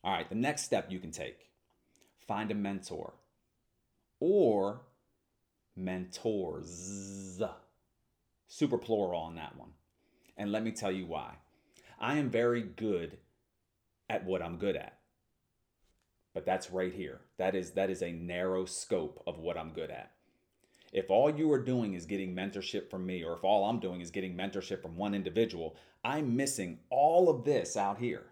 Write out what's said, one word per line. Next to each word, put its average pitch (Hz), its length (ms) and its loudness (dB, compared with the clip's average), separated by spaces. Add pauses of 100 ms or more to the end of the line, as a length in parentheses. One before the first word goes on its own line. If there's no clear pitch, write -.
All 95 80 0
right, 85 160 0
the 98 80 -6
next 143 280 0
step 95 280 0
you 92 80 -6
can 82 120 -10
take, - 380 -10 (760)
find 107 240 -2
a 104 40 -2
mentor 98 580 -6 (1040)
or 120 640 6 (960)
mentors. 92 1600 -6 (1040)
Super 139 300 2
plural 92 440 2
on 82 140 -8
that 78 220 -12
one. 71 140 -18 (680)
And 101 140 -2
let 110 120 0
me 113 80 -2
tell 101 200 -2
you 92 140 -2
why. 78 300 -6 (640)
I 131 180 0
am 139 120 2
very 120 320 4
good 90 560 -2 (920)
at - 160 -2
what 92 160 0
I'm 85 160 -6
good 95 180 0
at. - 220 -8 (1400)
But 80 100 -6
that's 92 240 0
right 92 240 -2
here. 76 280 -8 (160)
That 92 180 2
is, 90 160 -2
that 95 180 2
is 90 140 -2
a 85 80 -2
narrow 87 540 -2
scope - 600 -4
of 85 140 -6
what 85 180 -2
I'm 80 140 -8
good 80 180 -6
at. - 220 -12 (840)
If 95 160 0
all 131 240 8
you 151 180 4
are 127 120 4
doing 120 300 0
is 87 120 -8
getting 95 300 -2
mentorship 95 540 -4
from 92 160 -6
me, 92 180 -2
or 82 100 -4
if 85 100 -6
all 101 220 6
I'm 113 140 0
doing 90 220 -4
is 85 100 -10
getting 92 240 -4
mentorship 95 460 -4
from 82 160 -10
one 101 180 0
individual, 90 600 0 (260)
I'm 131 320 0
missing 117 440 -2 (100)
all 165 400 8
of 120 160 2
this 123 300 2
out 101 220 2
here. 117 340 -2